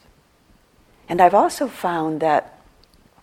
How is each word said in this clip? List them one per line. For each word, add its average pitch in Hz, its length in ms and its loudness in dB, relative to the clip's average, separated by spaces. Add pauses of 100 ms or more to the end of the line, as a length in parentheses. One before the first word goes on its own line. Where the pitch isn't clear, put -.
(1080)
And 175 120 -2
I've 180 140 6
also 277 340 0
found 160 520 -6
that 156 380 -2 (640)